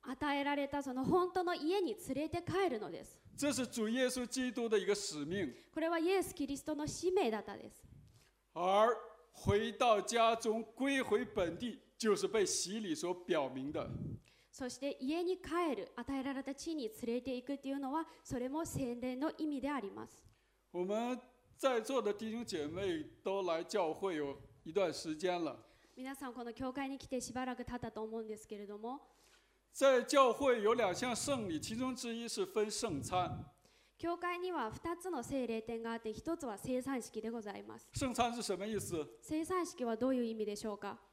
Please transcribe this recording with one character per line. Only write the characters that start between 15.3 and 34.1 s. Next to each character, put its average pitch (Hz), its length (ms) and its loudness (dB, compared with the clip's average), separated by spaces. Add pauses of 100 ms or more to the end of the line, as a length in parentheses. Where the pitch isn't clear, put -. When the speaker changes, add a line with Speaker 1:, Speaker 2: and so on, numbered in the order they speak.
Speaker 1:
帰 330 380 0
る、 190 200 -8
与 269 220 -4
え 262 40 -2
ら 277 100 -2
れ 269 100 -4
た 269 120 -6
地 330 200 -6
に 240 160 -4 (120)
連 233 140 0
れ 254 40 2
て 247 160 -4
行 247 80 -6
く 277 140 -4
と 269 100 -8
い 269 40 -2
う 277 60 -2
の 269 140 -4
は、 320 140 0 (180)
そ 269 140 -4
れ 247 100 -2
も 311 160 -2
洗 240 360 -2
礼 254 160 -2
の 285 220 0
意 311 80 -2
味 285 140 -2
で 269 100 -2
あ 285 80 0
り 196 120 -4
ま 202 160 -10
す。 - 200 -20 (460)
Speaker 2:
我 175 100 -2
们 233 360 0 (400)
在 254 220 4
座 240 220 0
的 208 100 2
弟 220 180 -4
兄 226 140 -6
姐 156 220 -4
妹 165 380 -2 (180)
都 196 200 0
来 170 220 0
教 170 300 0
会 190 220 -2
有 139 200 -2 (280)
一 160 80 -10
段 180 200 4
时 156 220 -6
间 175 300 0
了。 135 120 -4 (380)
Speaker 1:
皆 262 200 -10
さ 269 140 -10
ん、 240 40 -10
こ 240 100 -10
の 233 100 -8
教 254 200 -6
会 277 160 -4
に 269 100 -6
来 - 80 -14
て 254 140 -4
し - 120 -10
ば 254 120 -2
ら 254 100 -4
く 240 100 -8
経 247 120 -6
っ - 20 -4
た 233 120 -6
と 214 120 -8
思 220 160 -6
う 226 40 -4
ん 220 40 -6
で 214 100 -6
す 214 100 -18
け 208 100 -10
れ 202 100 -10
ど 208 120 -10
も、 240 220 -8 (720)
Speaker 2:
在 262 300 6
教 254 300 6
会 247 280 4
有 214 140 6
两 202 200 2
项 247 200 -2
圣 240 340 -2
礼， 156 100 -2
其 220 180 -6
中 254 180 -2
之 233 200 -4
一 233 140 -6
是 202 160 -2
分 214 260 0
圣 190 320 -2
餐。 - 420 0 (520)
Speaker 1:
教 339 200 -2